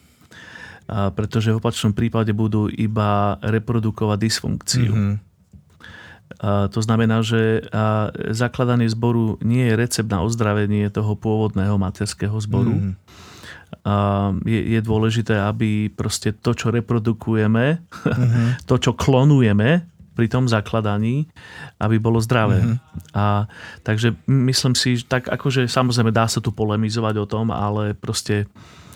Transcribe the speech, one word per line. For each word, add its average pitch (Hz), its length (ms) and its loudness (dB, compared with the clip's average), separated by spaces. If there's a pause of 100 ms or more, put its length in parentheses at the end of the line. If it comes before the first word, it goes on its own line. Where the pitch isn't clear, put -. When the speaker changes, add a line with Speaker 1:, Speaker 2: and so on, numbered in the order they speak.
(880)
Speaker 1:
A 101 260 -2
pretože 110 400 -2
v 110 80 0
opačnom 113 320 0
prípade 113 400 0
budú 107 340 0
iba 104 760 0
reprodukovať 110 760 -2
dysfunkciu. 113 720 -2
Speaker 2:
Mhm. 104 240 0 (1200)
Speaker 1:
A 101 300 0
to 104 100 -4
znamená, 113 420 2
že, 110 460 0
a, 107 460 0 (180)
zakladanie 120 560 0
zboru 113 540 0
nie 123 240 0
je 113 100 2
recept 117 320 -2
na 104 140 -2
ozdravenie 104 680 0
toho 107 260 -2
pôvodného 107 600 0
materského 101 640 -2
zboru. 110 360 0
Speaker 2:
Mhm. 101 180 -2 (880)
Speaker 1:
A 101 120 0 (480)
je, 110 180 0 (100)
je 113 100 2
dôležité, 110 580 0
aby 107 500 0
proste 107 440 -4
to, 120 200 -2
čo 113 180 -2
reprodukujeme, 113 1120 0 (260)
Speaker 2:
Mhm. 120 380 2 (180)
Speaker 1:
<laughs> - 60 -20
to, 127 80 4
čo 123 160 2
klonujeme 135 920 4 (260)
pri 117 160 0
tom 127 200 0
zakladaní, 110 840 0 (480)
aby 110 200 2
bolo 113 220 2
zdravé. 110 400 2
Speaker 2:
Mhm. 117 160 2 (380)
Speaker 1:
A 104 320 2 (380)
takže 110 420 0
myslím 131 480 2
si, 123 240 0
že 120 80 -6
tak 127 240 -2
akože 127 380 0
samozrejme 120 440 2
dá 113 140 4
sa 113 160 0
tu 117 100 -2
polemizovať 107 680 0
o 104 80 -2
tom, 113 220 -2
ale 104 460 -2
proste, 104 500 -4 (520)